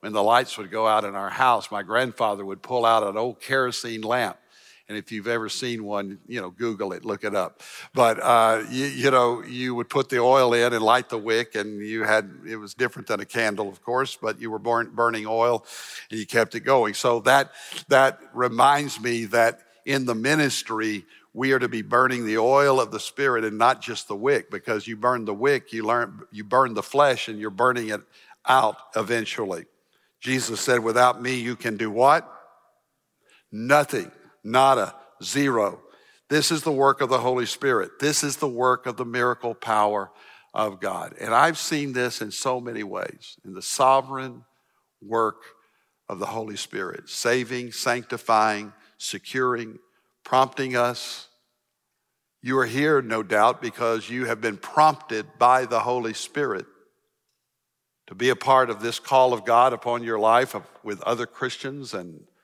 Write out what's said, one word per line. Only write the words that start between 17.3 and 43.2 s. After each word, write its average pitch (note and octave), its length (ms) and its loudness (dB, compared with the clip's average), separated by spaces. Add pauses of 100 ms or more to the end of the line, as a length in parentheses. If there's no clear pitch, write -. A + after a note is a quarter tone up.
that C3+ 320 4 (140)
reminds B2+ 640 2
me A#2 280 -4
that A2+ 340 2 (240)
in C#3 180 0
the A#2+ 120 -2
ministry, A2+ 880 -2 (280)
we C3 200 0
are C3 60 4
to B2 100 -2
be A2+ 120 -4
burning A#2+ 440 0
the A2 120 -2
oil C3 440 4
of G#2+ 100 -4
the G#2+ 80 -6
Spirit B2 460 -2
and G#2+ 120 -6
not B2 240 2
just - 280 -10
the G#2+ 80 -6
wick, A#2+ 340 -2
because G#2+ 340 -6
you A2+ 120 -10
burn A#2+ 260 0
the G#2+ 100 -6
wick, C3 380 0
you A2 120 -8
learn, A2+ 480 -2
you G#2+ 120 -14
burn B2 300 2
the G#2 100 -4
flesh, C#3 460 2
and G#2+ 100 -10
you're G#2+ 100 -6
burning A#2+ 380 0
it G#2+ 140 -6 (440)
out B2+ 300 4 (200)
eventually. G#2 720 -4 (540)
Jesus A#2+ 420 -4
said, B2 200 2
"Without A#2 400 4
me, B2+ 140 -2
you A#2+ 200 -4
can A2 200 -6
do A2 140 -4
what?" C3 420 4 (1200)
Nothing, A#2+ 600 0 (320)
nada, B2 520 2 (280)
zero. A#2 580 0 (480)
This D3 220 2
is D#3 100 -2
the D#3+ 100 -2
work C#3 300 4
of B2+ 80 0
the B2+ 100 4
Holy B2 280 0
Spirit. A#2+ 520 -2
This D3 240 0
is C#3+ 140 -4
the D3+ 100 -2
work B2 380 0
of B2 120 -6
the C3 60 -4
miracle A#2+ 520 -2
power G#2 560 0 (420)
of G2+ 260 -4
God. F#2 400 -8
And A2 140 -6
I've D3+ 240 2
seen C#3+ 360 -4
this B2 280 -4
in A2 80 -8
so B2+ 320 -6
many A2+ 220 -8
ways, - 600 -10